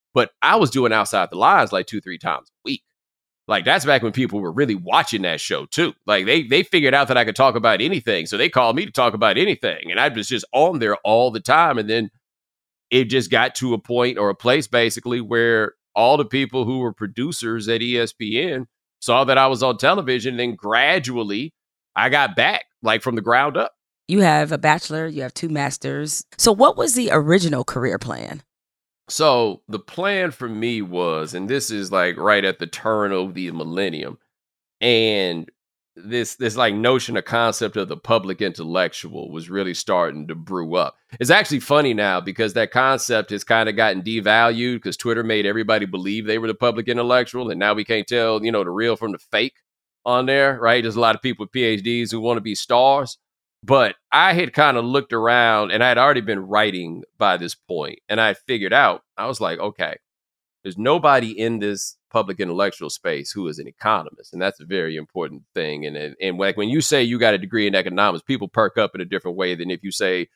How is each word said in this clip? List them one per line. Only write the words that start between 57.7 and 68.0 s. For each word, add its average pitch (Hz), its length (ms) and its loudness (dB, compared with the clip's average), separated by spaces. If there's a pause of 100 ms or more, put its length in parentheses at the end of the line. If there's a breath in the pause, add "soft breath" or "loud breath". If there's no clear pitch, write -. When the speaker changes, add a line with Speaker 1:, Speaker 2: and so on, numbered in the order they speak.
Speaker 1:
and 107 140 0
I 110 60 4
had 98 100 0
figured 104 340 -4
out, 117 320 4 (140)
I 101 80 -6
was 123 160 -6
like, 85 160 -4
"Okay, 90 400 -8 (640)
there's 92 140 -10
nobody 135 540 2
in 113 260 -4
this 101 400 -6 (140)
public 98 280 -2
intellectual 90 520 -4
space 73 400 -6
who 95 160 -8
is 78 100 -8
an - 100 -14
economist," - 640 -4
and 87 80 -12
that's 98 200 -4
a 78 60 -20
very 85 300 -4
important 76 460 -10 (140)
thing. 76 320 -6
And, 73 100 -10
and, 73 240 -10
and, 92 160 -4
like, 98 180 -2
when 104 140 -2
you 151 120 0
say 139 200 2
you 120 160 0
got 110 160 4
a 98 60 0
degree 104 260 -2
in 98 80 0
economics, 92 500 2